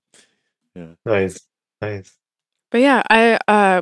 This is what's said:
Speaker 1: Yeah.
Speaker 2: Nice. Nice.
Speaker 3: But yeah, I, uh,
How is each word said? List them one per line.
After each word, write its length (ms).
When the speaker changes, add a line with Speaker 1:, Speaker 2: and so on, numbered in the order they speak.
Speaker 1:
Yeah. 180
Speaker 2:
Nice. 340
Nice. 360
Speaker 3:
But 120
yeah, 280
I, 380
uh, 340